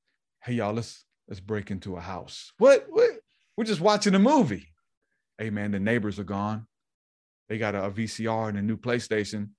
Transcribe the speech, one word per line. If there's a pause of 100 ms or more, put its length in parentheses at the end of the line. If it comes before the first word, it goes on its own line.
(420)
"Hey,
y'all,
let's, (240)
let's
break
into
a
house."
"What?
What? (460)
We're
just
watching
a
movie." (680)
"Hey,
man,
the
neighbors
are
gone. (840)
They
got
a,
a
V
C
R
and
a
new
PlayStation."